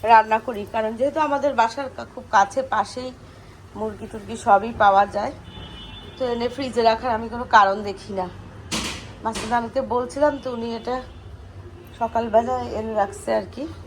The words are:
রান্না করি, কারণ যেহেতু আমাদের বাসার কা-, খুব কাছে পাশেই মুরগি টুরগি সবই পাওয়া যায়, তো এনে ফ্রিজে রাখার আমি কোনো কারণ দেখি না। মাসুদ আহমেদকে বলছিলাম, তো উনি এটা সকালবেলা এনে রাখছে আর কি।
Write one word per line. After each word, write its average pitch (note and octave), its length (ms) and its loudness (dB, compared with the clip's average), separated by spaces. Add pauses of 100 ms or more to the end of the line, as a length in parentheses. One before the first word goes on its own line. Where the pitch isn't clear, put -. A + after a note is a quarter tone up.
(100)
রান্না A3 360 8
করি, G#3 160 -6 (120)
কারণ A3 240 0
যেহেতু C#4+ 200 0 (100)
আমাদের C#4 320 0
বাসার C4 360 0
কা-, A#3 180 -12
খুব A#3+ 100 -12 (120)
কাছে G3+ 240 4 (140)
পাশেই B3+ 360 -4 (680)
মুরগি G#3+ 340 -8
টুরগি G#3+ 240 -10 (100)
সবই G#3+ 260 6 (100)
পাওয়া G3+ 220 8 (100)
যায়, A3+ 200 -4 (800)
তো C4+ 60 -6 (100)
এনে A#3 220 -2
ফ্রিজে A#3+ 360 -2
রাখার A3+ 280 0
আমি A#3 160 -6
কোনো A#3+ 100 -6 (120)
কারণ G3 200 8 (120)
দেখি G3 320 -10
না। F3+ 60 -2 (1000)
মাসুদ A3 300 -4
আহমেদকে A#3 280 0 (120)
বলছিলাম, C#4 380 2 (100)
তো C4 140 -6
উনি A#3 120 -4 (120)
এটা B3 160 -4 (1040)
সকালবেলা A#3 560 2 (220)
এনে A3 140 -6 (100)
রাখছে G3+ 360 -4
আর F#3+ 160 -4
কি। C4 100 -8 (220)